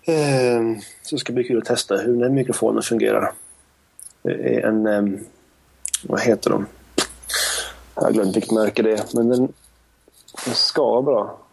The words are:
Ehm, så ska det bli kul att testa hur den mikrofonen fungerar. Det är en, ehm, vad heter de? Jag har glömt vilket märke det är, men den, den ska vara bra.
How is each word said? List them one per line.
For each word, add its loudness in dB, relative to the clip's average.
Ehm, 2
så -6
ska -6
det -6
bli 0
kul 0
att -2
testa 0
hur 0
den 2
mikrofonen 0
fungerar. 0
Det -2
är -2
en, 0
ehm, 0
vad -2
heter 2
de? 0
Jag -2
har 4
glömt 2
vilket -2
märke 2
det 2
är, 0
men 2
den, 2
den -4
ska 0
vara 2
bra. -2